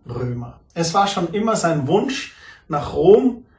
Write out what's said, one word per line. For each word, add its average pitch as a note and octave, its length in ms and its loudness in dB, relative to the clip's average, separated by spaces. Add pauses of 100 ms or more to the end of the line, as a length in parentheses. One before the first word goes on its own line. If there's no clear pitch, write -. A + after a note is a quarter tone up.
Römer. A#2+ 520 -8 (140)
Es E3 200 -2
war G3 140 2
schon F3 260 -4
immer A3 220 0
sein D3+ 320 0
Wunsch, A3+ 480 -2 (320)
nach D3 260 -6
Rom A3 520 4 (140)